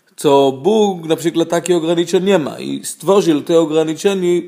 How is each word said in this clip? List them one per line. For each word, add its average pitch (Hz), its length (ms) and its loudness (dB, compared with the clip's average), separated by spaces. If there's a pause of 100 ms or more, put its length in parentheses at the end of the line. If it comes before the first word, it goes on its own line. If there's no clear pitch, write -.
(160)
Co 139 360 4
Bóg 180 540 0
na 156 100 0
przykład 160 340 -2
takie 170 280 0
ograniczeń 170 460 -2
nie 190 160 2
ma 135 200 -8
i - 260 -8
stworzył 165 560 0
te 165 180 2
ograniczenia 165 880 0